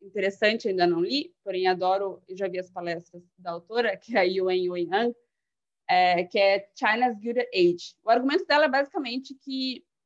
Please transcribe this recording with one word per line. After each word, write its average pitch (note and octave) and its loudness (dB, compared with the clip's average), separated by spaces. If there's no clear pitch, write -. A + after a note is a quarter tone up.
interessante, G3+ -2
ainda F#3 2
não E3+ 2
li, B3+ -4
porém F#3 -2
adoro, F#3 -2
eu F#3 -14
já G3 -4
vi F#3 -6
as F3+ -10
palestras F3 -10
da F3 -12
autora, G#3+ -4
que - -8
é A3 4
a F#3+ 4
Yuen F#3 0
Wei F3 -6
Ang, A#3 0
é, F3+ 4
que F3+ -4
é G3 2
China's A#3 2
Gilded A#3 -4
Age. F3 2
O G#3+ -8
argumento C4+ 2
dela D4+ 4
é D4 2
basicamente C4+ -4
que C4 -6